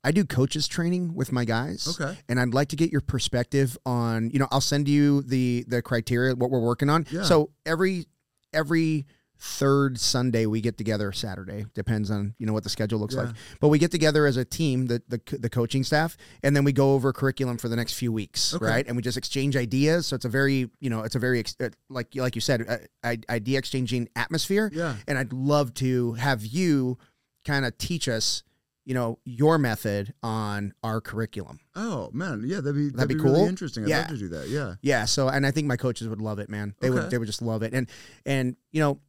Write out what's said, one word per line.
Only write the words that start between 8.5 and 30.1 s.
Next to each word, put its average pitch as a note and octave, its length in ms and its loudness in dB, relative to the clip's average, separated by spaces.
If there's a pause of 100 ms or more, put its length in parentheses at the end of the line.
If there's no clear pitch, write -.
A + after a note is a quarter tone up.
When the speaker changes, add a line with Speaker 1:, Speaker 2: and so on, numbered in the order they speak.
Speaker 1:
every D#3 520 2 (340)
third C#3 600 2
Sunday A#2+ 460 2
we G#2+ 160 2
get A2+ 160 -2
together, G#2 340 -2
Saturday, G2 640 -8
depends G#2+ 360 -2
on, G2+ 280 -2
you A2+ 80 -6
know, G#2+ 80 0
what G#2+ 100 -2
the - 60 -8
schedule G#2+ 300 -2
looks A#2 160 -4
Speaker 2:
Yeah. B2+ 80 -2
Speaker 1:
like. A#2+ 120 -6 (240)
But D3+ 80 4
we D3 120 6
get E3+ 120 4
together D3+ 340 4
as C3 120 2
a B2+ 80 0
team, C3 400 0
the, A#2+ 240 -2
the, B2 100 -6 (180)
the A2+ 120 -4
coaching B2+ 340 0
staff, D#3 320 0 (260)
and C#3+ 140 4
then C#3 80 4
we C#3+ 80 4
go C#3 220 4
over C3 180 2
curriculum B2+ 460 -2
for A#2+ 100 -6
the A#2 80 -2
next A2+ 180 -2
few A#2 200 -2
weeks, - 420 -2
Speaker 2:
Okay. A2 100 -2
Speaker 1:
right? A2+ 220 2
And A#2+ 80 -4
we B2 80 -2
just B2 140 -2
exchange C#3 400 0
ideas. C#3 500 2
So C3+ 80 -4
it's B2+ 100 -6
a A#2+ 40 0
very, C3+ 400 2 (100)
you C3+ 100 -4
know, A2+ 120 -2
it's A2 140 -6
a B2+ 40 2
very, B2 200 2
ex-, - 200 -6
uh, B2 100 -2 (200)
like, B2+ 260 -10
like B2+ 200 -2
you A2+ 60 -2
said, A#2 280 2
uh, A#2 80 0 (260)
i-, A#2+ 160 -2 (100)
idea A#2+ 300 0
exchanging B2 560 -2
atmosphere. F#3+ 580 0
Speaker 2:
Yeah. D#3 220 -4 (120)
Speaker 1:
And C#3+ 100 0
I'd B2+ 160 -4
love C3+ 420 2
to B2 380 0
have A#2 320 0
you C3+ 520 0 (460)
kinda C3+ 340 0
teach - 300 -4
us, - 360 -2 (420)
you C3 80 -4
know, A#2 320 -2
your C#3+ 320 4
method G#2+ 560 0 (100)